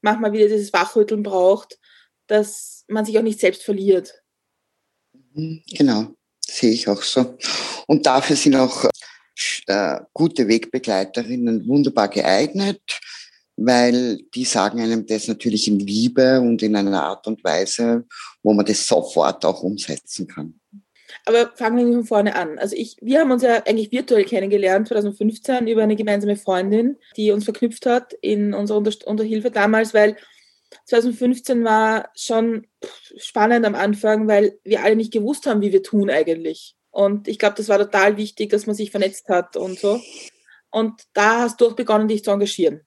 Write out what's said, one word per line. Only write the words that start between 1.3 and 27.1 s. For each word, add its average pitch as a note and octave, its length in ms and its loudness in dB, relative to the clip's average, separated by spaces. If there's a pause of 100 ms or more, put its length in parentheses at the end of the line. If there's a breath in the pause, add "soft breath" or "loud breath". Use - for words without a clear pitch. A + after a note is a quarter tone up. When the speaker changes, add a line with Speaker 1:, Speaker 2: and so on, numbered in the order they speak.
Speaker 1:
dass - 600 -2
man G#3+ 180 -2
sich A3 120 0
auch A3+ 60 4
nicht G#3+ 160 -2
selbst - 240 0
verliert. G3 600 0 (1080)
Speaker 2:
Mhm, D#3+ 280 -10 (140)
genau, A2+ 400 0 (240)
sehe - 320 0
ich A#2 160 -2
auch G2+ 160 -2
so. - 340 -2 (500 loud breath)
Und D3+ 180 2
dafür C3+ 300 4
sind C3+ 200 4
auch, C3 300 2 (800 loud breath)
äh, G2 320 -2 (140)
gute D3 340 0
Wegbegleiterinnen A2+ 1200 -2
wunderbar C3 400 2
geeignet, D3+ 760 -2 (760 loud breath)
weil B2 640 2 (140)
die B2 120 -6
sagen G#2+ 340 -2
einem A2+ 260 -2
das A2 220 -4
natürlich G#2+ 400 -2
in G#2 120 2
Liebe B2 600 2
und A#2 240 0
in G#2+ 120 0
einer G2 280 0
Art F2+ 240 -8
und G#2+ 160 -8
Weise, A#2 600 -2 (360 loud breath)
wo G#2+ 120 4
man G#2 120 2
das - 220 -2
sofort - 580 0
auch - 180 -2
umsetzen F#2 640 -8
kann. D#2 320 -16 (680 loud breath)
Speaker 1:
Aber A#3 300 2
fangen A#3+ 320 0
wir A#3+ 60 4
von A#3+ 120 0
vorne G#3 300 0
an. D#3+ 240 -6
Also G3+ 160 -4
ich, - 260 -8
wir B3+ 180 2
haben C#4+ 120 2
uns A#3+ 100 2
ja A#3 240 2
eigentlich A3 260 0
virtuell A#3 340 2
kennengelernt, G3+ 600 0
zweitausendfünfzehn, A3 800 -2
über A3 160 2
eine G#3+ 120 2
gemeinsame G3+ 420 0
Freundin, G#3 600 0 (200 soft breath)